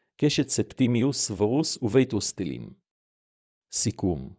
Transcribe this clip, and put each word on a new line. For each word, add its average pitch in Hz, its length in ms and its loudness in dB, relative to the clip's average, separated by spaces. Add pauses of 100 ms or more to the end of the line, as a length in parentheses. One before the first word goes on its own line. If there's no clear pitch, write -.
(160)
קשת 147 320 2
ספטימיוס 123 840 0
ורוס 110 520 0
ובית 127 300 2
אוסטלים. 76 600 -6 (1000)
סיכום. 87 680 -2